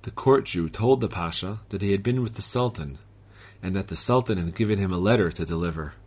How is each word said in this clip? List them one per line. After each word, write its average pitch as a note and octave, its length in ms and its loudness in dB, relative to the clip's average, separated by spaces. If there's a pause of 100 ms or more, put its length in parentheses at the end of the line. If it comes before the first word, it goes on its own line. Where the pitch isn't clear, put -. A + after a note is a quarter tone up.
The - 100 -10
court - 320 4
Jew E2+ 240 -2
told B2 320 2
the A2+ 80 0
Pasha F#2 600 -6
that F#2+ 120 -6
he G2 120 2
had G2+ 100 0
been B2+ 180 0
with A2+ 120 -4
the - 80 -8
Sultan, E2+ 560 -2 (680)
and F#2 120 -2
that G2 140 -2
the - 60 -6
Sultan A#2+ 440 2
had E2+ 160 -2
given G#2+ 240 2
him F#2+ 120 0
a F2+ 60 0
letter F#2 320 4
to D#2+ 160 -4
deliver. D#2+ 480 -4 (120)